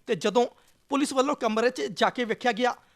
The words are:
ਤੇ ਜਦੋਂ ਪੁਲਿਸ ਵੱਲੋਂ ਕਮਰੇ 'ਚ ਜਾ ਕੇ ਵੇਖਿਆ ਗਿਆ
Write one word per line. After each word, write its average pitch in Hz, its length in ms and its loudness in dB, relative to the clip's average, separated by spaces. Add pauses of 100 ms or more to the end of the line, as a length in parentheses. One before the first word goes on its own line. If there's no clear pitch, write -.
ਤੇ 240 80 0
ਜਦੋਂ 214 320 2 (420)
ਪੁਲਿਸ 277 240 0
ਵੱਲੋਂ 269 220 2
ਕਮਰੇ 226 340 0
'ਚ 247 120 -8
ਜਾ 214 280 0
ਕੇ 247 140 -2
ਵੇਖਿਆ 226 280 -2
ਗਿਆ 247 240 0 (200)